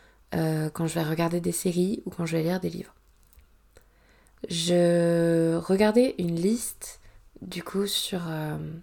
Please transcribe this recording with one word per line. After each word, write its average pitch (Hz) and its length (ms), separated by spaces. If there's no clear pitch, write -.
euh, 156 360
quand 165 160
je 156 80
vais 165 80
regarder 165 380
des 175 120
séries 180 540
ou 180 40
quand 170 160
je 160 100
vais 156 60
lire 180 180
des 175 100
livres. 175 240
Je 170 1080
regardais 214 600
une 170 180
liste, - 640
du 180 200
coup, 196 240
sur, 190 420
euh, 156 280